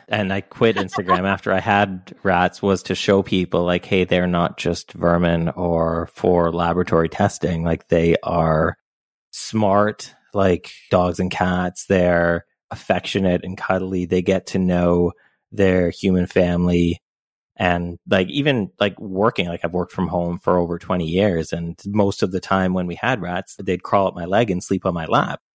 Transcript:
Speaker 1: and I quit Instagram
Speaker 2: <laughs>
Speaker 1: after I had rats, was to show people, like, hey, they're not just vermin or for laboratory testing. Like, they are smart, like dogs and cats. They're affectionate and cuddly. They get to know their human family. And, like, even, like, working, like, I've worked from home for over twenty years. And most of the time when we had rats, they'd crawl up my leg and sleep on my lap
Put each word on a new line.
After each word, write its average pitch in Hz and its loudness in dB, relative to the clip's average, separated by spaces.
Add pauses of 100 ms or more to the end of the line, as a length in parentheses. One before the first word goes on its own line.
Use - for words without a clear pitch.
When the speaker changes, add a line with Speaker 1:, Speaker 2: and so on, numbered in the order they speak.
Speaker 1:
and 101 -2
I 98 -2
quit 110 0
Instagram 92 -2
Speaker 2:
<laughs> 95 0
Speaker 1:
after 95 0
I 95 2
had 101 0
rats, 90 2
was 98 2
to 95 -4
show 98 2
people, 90 0
like, 90 0
hey, 92 2
they're 90 2
not 87 0
just - -4
vermin 85 2
or 82 -2
for 87 2
laboratory 85 0
testing. 87 -2
Like, 82 -2
they 85 4
are 80 0 (540)
smart, 104 0 (180)
like 95 0 (180)
dogs 90 2
and 92 -2
cats. 90 -2
They're 85 2 (260)
affectionate 92 -2
and 92 -10
cuddly. 92 -2
They 90 0
get 95 0
to 95 -4
know 87 2 (400)
their 92 2
human 92 0
family. 87 2 (560)
And, 87 -2
like, 95 2
even, 139 -2
like, 101 -2
working, 98 -2
like, 87 -8
I've 82 -4
worked 90 -4
from 87 -2
home 87 -4
for 90 2
over 85 -2
twenty 90 -4
years. 85 0
And 85 -8
most 101 0
of 92 -2
the 92 -2
time 92 0
when 90 -2
we 85 -8
had 113 -4
rats, 90 -8
they'd 92 -4
crawl 98 2
up - -8
my 87 -8
leg 101 2
and 90 -2
sleep 95 -4
on 92 0
my 82 -4
lap - -2 (140)